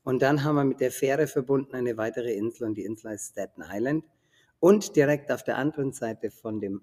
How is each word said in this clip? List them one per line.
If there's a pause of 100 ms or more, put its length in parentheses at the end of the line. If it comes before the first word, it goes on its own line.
Und
dann
haben
wir
mit
der
Fähre
verbunden
eine
weitere
Insel
und
die
Insel
heißt
Staten
Island. (580)
Und
direkt
auf
der
anderen
Seite
von
dem